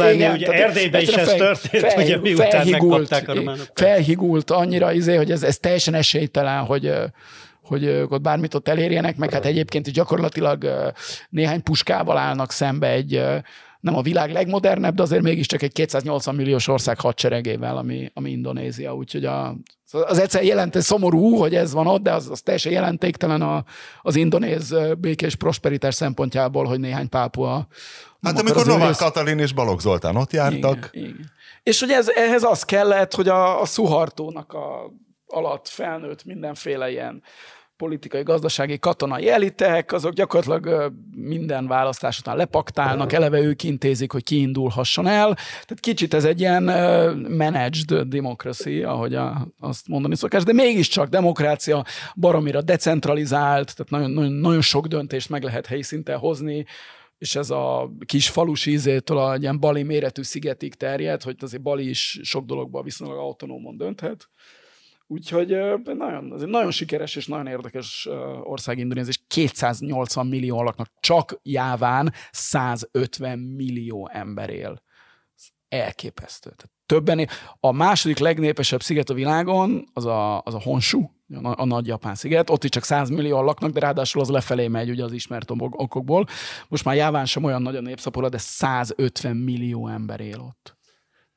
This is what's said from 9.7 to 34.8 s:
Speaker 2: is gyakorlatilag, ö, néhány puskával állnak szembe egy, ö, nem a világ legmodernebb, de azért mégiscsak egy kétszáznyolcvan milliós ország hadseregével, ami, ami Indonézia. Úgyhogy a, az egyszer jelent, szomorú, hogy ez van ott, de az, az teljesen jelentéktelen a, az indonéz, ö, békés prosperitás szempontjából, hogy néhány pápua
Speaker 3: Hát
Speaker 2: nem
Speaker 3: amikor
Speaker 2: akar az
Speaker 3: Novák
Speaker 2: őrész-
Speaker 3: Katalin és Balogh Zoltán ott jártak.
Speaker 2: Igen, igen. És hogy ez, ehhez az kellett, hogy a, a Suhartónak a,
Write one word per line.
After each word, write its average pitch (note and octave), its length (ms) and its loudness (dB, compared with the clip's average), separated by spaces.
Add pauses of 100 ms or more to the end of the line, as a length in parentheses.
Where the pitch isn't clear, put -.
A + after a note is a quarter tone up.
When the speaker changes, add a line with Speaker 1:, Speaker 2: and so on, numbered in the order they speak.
Speaker 2:
is C#3+ 60 -6
gyakorlatilag, D#3+ 720 0
ö, C3+ 260 -2 (420)
néhány D#3+ 320 0
puskával E3 540 2
állnak C3+ 360 0
szembe C#3 380 0
egy, C#3 240 0
ö, C3+ 220 0 (440)
nem E3 160 0
a C3 60 2
világ D#3 300 0
legmodernebb, F#3+ 640 2
de - 80 2
azért E3+ 200 4
mégiscsak E3 400 0
egy C#3+ 100 -2
kétszáznyolcvan C#3+ 600 -2
milliós C3+ 340 2
ország B2+ 320 0
hadseregével, A#2+ 760 -2
ami, B2+ 380 -6
ami C3+ 160 -8
Indonézia. B2+ 640 -8
Úgyhogy C3+ 300 -8
a, C3 320 -4 (340)
az E3 280 2
egyszer F#3+ 260 4
jelent, F#3 360 2
szomorú, F#3+ 560 4
hogy E3+ 180 4
ez E3+ 180 2
van D#3+ 140 2
ott, G3+ 160 4
de F#3+ 100 2
az, C#3+ 180 -2
az C3+ 100 -8
teljesen F3+ 320 0
jelentéktelen F3 680 0
a, D3+ 220 -2 (380)
az D3+ 140 2
indonéz, D#3+ 540 2
ö, D#3+ 240 2
békés D#3+ 400 -2
prosperitás C#3+ 600 0
szempontjából, C3+ 680 0
hogy B2+ 160 -2
néhány C3 280 -4
pápua B2+ 580 -2 (560)
Speaker 3:
Hát E3+ 120 0
Speaker 2:
nem - 20 -2
Speaker 3:
amikor A3 140 2
Speaker 2:
akar E3 100 4
az D#3+ 60 4
Speaker 3:
Novák E3 180 6
Speaker 2:
őrész- D3+ 140 4
Speaker 3:
Katalin D#3 400 2
és C#3+ 140 2
Balogh A2+ 280 0
Zoltán F2 360 2
ott C3 160 0
jártak. C3+ 600 0
Speaker 2:
Igen, - 160 -10
igen. D3+ 220 -16 (320)
És - 180 2
hogy B3+ 100 0
ez, B3 180 4
ehhez A#3 340 4
az A3+ 220 4
kellett, G3 500 4
hogy F#3+ 140 2
a, F#3 320 4
a B3 40 2
Suhartónak D#3 880 0
a, C#3 400 -10 (340)